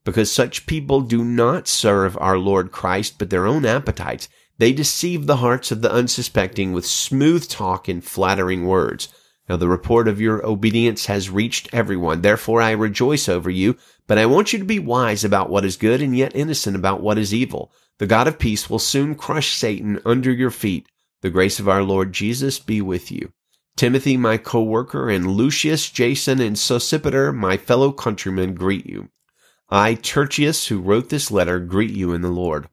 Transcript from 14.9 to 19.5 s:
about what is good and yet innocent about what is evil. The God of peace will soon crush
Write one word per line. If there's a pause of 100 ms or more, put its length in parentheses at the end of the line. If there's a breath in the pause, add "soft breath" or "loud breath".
about
what
is
good
and
yet
innocent
about
what
is
evil. (280)
The
God
of
peace
will
soon
crush